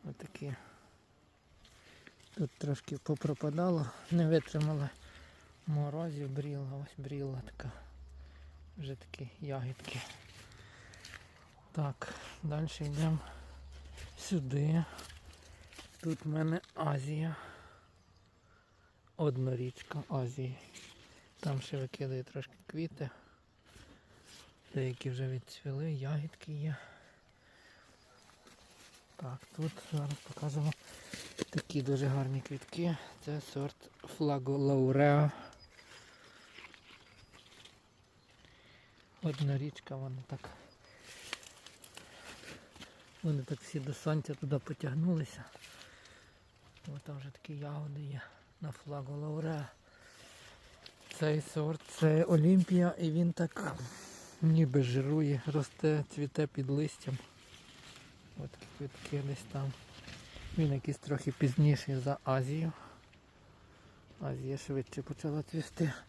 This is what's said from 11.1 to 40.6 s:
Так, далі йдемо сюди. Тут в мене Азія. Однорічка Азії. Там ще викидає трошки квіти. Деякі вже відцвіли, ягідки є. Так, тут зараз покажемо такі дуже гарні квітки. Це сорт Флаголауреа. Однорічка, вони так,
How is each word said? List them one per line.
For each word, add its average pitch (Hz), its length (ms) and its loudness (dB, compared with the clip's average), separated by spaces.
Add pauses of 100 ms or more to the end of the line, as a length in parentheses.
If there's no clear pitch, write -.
Так, - 420 -4 (300)
далі 156 240 0 (120)
йдемо 151 400 2 (1000)
сюди. 151 680 2 (1160)
Тут 160 240 -2
в 156 40 0
мене 160 320 2 (140)
Азія. 151 600 0 (1800)
Однорічка 127 960 0
Азії. 127 480 -2 (840)
Там 135 220 -2
ще - 160 -6
викидає 131 460 -4
трошки - 320 -10 (120)
квіти. 156 420 -4 (1600)
Деякі 131 360 -2
вже 127 180 -2
відцвіли, 139 640 -4
ягідки 147 640 -4
є. 147 220 -2 (2500)
Так, 131 240 -8 (160)
тут 156 160 -2 (200)
зараз 143 220 -2 (140)
покажемо 147 460 0 (760)
такі 147 320 -2
дуже 139 240 2
гарні 135 360 2
квітки. 165 560 -2 (280)
Це 147 160 -4 (120)
сорт 139 220 -2 (420)
Флаголауреа. 139 1120 6 (4000)
Однорічка, 143 720 0
вони 131 320 -6
так, - 220 -8 (2750)